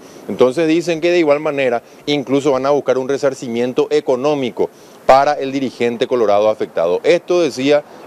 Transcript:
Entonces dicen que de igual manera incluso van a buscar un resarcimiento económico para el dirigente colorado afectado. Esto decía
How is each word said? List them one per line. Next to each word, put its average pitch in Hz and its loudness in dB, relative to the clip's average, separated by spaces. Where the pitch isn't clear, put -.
Entonces 160 0
dicen 160 -2
que 175 0
de 175 2
igual 147 2
manera 139 -2
incluso 143 -2
van 131 -2
a 143 0
buscar 131 0
un 131 -4
resarcimiento 131 -2
económico 135 -2
para 139 6
el 139 -6
dirigente 120 -2
colorado 107 2
afectado. 90 -2
Esto 175 0
decía 143 0